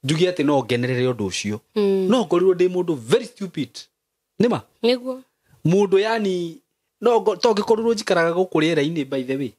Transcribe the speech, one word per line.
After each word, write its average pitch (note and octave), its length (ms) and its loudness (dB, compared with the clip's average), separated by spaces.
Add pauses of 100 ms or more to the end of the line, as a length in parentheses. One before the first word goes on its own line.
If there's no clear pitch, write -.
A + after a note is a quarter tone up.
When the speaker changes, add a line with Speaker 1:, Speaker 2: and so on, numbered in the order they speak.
Speaker 1:
Njuge D#3+ 260 2
atĩ D#3 140 -2
no C#3 200 2
ngenerere B2 480 0
ũndũ A2 140 -4
ũcio. G#2 340 -6 (140)
Speaker 2:
Mm. G3 360 0
Speaker 1:
No A#3 160 4
ngorirwo F3+ 280 2
ndĩ F3+ 140 2
mũndũ F3 280 -2
very C3 300 -2
stupid. D#3+ 440 -10 (720)
Nĩ A3+ 80 4
ma? D#3+ 140 -2 (200)
Speaker 2:
Nĩguo. B3+ 380 -2 (460)
Speaker 1:
Mũndũ F#3+ 320 4
yani, G3 600 -2 (420)
no A#3 200 4
ngo-, G3 160 0
to A#3 160 2
ngĩkorirwo A3 420 0
njikaraga F3 360 0
gũkũ F3+ 300 0
rĩera-inĩ D#3 440 0
by C3+ 180 -4
the C3 140 -4
way. C3+ 220 -6